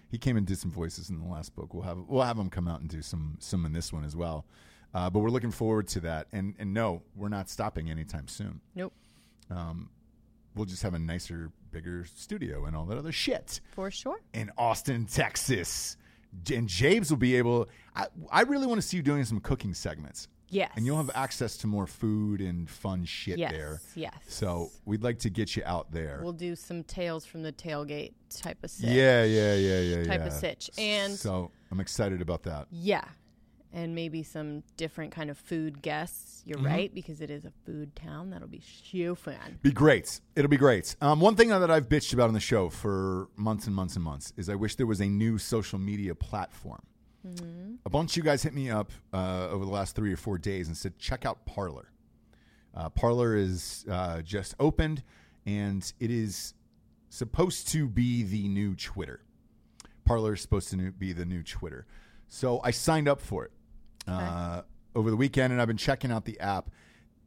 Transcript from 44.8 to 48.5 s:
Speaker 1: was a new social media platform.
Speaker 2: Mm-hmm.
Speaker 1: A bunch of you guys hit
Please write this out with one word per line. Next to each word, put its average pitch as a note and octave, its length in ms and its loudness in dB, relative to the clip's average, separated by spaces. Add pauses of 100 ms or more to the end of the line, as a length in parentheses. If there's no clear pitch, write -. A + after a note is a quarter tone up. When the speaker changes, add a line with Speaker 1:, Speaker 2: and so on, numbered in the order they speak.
Speaker 1:
was G#2 160 2
a G2+ 60 4
new A2 300 2
social G2+ 420 -2
media G2+ 340 -4
platform. - 680 -8 (460)
Speaker 2:
Mm-hmm. F3 480 -12 (100)
Speaker 1:
A - 40 -6
bunch D#3 220 2
of - 60 0
you E3+ 60 0
guys D3 200 4
hit D3+ 100 -2